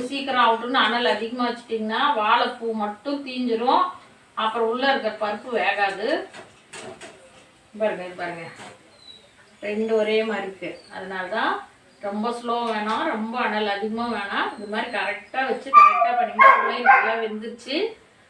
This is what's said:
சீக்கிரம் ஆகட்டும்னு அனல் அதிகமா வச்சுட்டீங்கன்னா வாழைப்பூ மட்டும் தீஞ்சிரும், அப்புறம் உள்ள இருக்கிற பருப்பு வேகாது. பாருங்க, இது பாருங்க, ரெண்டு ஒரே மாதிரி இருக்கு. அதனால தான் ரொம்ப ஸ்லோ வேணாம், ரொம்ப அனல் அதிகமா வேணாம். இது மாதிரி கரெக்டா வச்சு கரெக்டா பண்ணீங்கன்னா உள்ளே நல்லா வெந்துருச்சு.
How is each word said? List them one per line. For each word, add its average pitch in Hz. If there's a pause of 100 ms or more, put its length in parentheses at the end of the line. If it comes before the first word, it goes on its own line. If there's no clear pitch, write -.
(100)
சீக்கிரம் 269
ஆகட்டும்னு 233
அனல் 226
அதிகமா 233
வச்சுட்டீங்கன்னா 220 (180)
வாழைப்பூ 233 (160)
மட்டும் 277
தீஞ்சிரும், 254 (600)
அப்புறம் 226
உள்ள 247
இருக்கிற 220 (100)
பருப்பு 214 (120)
வேகாது. 196 (1700)
பாருங்க, 180
இது 175
பாருங்க, 170 (1200)
ரெண்டு 214
ஒரே 214 (140)
மாதிரி 196
இருக்கு. 175 (240)
அதனால 185 (100)
தான் - (540)
ரொம்ப 214 (120)
ஸ்லோ 240 (160)
வேணாம், 214 (100)
ரொம்ப 226
அனல் 214
அதிகமா 220 (100)
வேணாம். 202
இது 208
மாதிரி 220
கரெக்டா 202 (100)
வச்சு - (100)
கரெக்டா -
பண்ணீங்கன்னா -
உள்ளே -
நல்லா 220
வெந்துருச்சு. 220 (540)